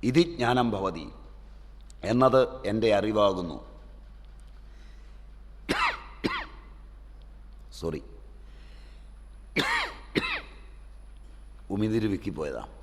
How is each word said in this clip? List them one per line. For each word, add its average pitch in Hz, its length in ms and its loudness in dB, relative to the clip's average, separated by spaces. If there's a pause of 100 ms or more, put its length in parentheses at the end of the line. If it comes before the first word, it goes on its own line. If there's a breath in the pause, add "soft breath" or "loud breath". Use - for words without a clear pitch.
ഇതി 156 140 8 (140)
ജ്ഞാനം 120 380 6
ഭവതി 95 300 0 (1040)
എന്നത് 127 300 10 (300)
എൻ്റെ 110 180 6 (100)
അറിവാകുന്നു. 98 580 4 (4000 soft breath)
സോറി, 80 220 -2 (3750 soft breath)
ഉമിനീര് 110 400 4
വിക്കിപ്പോയതാ. 73 480 -2 (200)